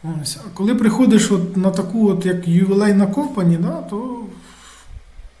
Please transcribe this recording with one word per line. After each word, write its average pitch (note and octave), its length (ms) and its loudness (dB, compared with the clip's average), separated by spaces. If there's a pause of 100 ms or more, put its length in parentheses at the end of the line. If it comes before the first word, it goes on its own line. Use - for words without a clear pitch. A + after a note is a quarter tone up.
Ось. D#3 440 -8
А - 80 -14
коли G#3 200 0
приходиш A3 560 4
от F3+ 260 0
на F#3+ 140 2
таку, G3+ 400 0
от, F3 160 -2
як F3 220 -2
ювілей G3 460 4
на G3 120 4
Копані, F#3+ 500 0
да, - 260 -4
то A#3 440 -10 (1120)